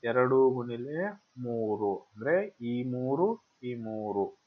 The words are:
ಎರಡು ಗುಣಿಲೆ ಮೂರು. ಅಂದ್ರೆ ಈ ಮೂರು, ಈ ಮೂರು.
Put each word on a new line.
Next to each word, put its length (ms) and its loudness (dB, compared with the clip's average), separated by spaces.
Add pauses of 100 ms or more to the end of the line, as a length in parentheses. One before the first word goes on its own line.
ಎರಡು 340 4 (140)
ಗುಣಿಲೆ 480 -6 (380)
ಮೂರು. 540 -2 (160)
ಅಂದ್ರೆ 280 -2 (260)
ಈ 120 -4 (100)
ಮೂರು, 440 0 (360)
ಈ 120 -6
ಮೂರು. 500 -2 (220)